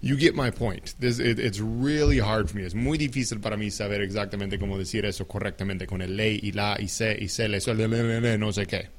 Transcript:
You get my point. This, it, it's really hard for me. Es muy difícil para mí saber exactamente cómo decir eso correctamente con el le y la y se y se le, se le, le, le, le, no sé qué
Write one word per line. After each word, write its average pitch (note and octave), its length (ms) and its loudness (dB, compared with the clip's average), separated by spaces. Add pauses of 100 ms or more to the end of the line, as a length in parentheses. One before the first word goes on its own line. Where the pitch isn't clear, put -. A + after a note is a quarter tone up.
You C3+ 140 2
get D3+ 180 6
my B2+ 160 0
point. - 480 -4
This, A#2+ 200 0
it, A#2 200 2
it's G#2 220 0
really C#3 580 4
hard G#2+ 300 2
for G#2 80 -6
me. F#2+ 80 -4
Es E2+ 100 -6
muy C3 220 0
difícil B2+ 420 0
para G#2 160 -2
mí G#2 160 -2
saber G2+ 300 -2
exactamente G2 580 -2
cómo G2 180 -2
decir G2 280 -2
eso G2 200 -2
correctamente G2 640 -4
con F#2+ 140 -4
el F#2 160 -4
le A2 160 2
y G#2 180 -2
la G2+ 260 0
y G#2 120 -2
se A2 280 0
y G2+ 120 -4
se A2+ 180 -2
le, G#2 140 0
se A#2+ 120 0
le, A2 140 2
le, A2+ 160 2
le, A2+ 160 2
le, A#2 180 4
no G#2+ 140 2
sé G2+ 140 0
qué F#2+ 340 -4